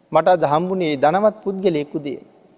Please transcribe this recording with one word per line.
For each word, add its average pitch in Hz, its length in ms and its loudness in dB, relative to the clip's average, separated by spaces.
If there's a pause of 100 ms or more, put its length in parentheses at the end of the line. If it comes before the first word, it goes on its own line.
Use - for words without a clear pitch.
(120)
මට 160 160 2
අද 180 160 4
හම්බුනේ 170 480 0
ඒ 143 60 -2
ධනවත් 190 420 2
පුද්ගලයෙක් 185 560 -4
උදේ. 143 260 -8 (360)